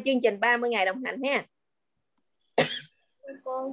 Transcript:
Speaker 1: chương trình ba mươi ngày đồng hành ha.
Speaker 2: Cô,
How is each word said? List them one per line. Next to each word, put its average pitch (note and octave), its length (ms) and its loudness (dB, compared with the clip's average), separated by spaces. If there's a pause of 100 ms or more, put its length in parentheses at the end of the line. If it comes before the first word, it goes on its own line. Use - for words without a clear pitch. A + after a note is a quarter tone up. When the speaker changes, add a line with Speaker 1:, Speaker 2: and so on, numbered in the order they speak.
Speaker 1:
chương C4 180 2
trình G3+ 180 2
ba A#3+ 160 4
mươi A#3+ 140 0
ngày G3+ 160 2
đồng G3 180 -2
hành C4 180 -6
ha. C4+ 220 -2 (2000)
Speaker 2:
Cô, C4 280 -6